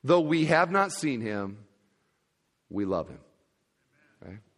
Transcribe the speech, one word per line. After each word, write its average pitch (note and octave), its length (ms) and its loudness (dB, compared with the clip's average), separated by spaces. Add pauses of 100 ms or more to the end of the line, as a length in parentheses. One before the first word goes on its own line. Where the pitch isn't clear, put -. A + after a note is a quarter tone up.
"Though E3+ 180 6
we D#3 260 2
have E3+ 260 2
not G3 180 2
seen C#3 300 -4
him, G#2 380 -6 (1120)
we G2+ 160 -2
love F#2 220 -2
him." - 120 -18 (1040)
Right? F#2 140 -16 (200)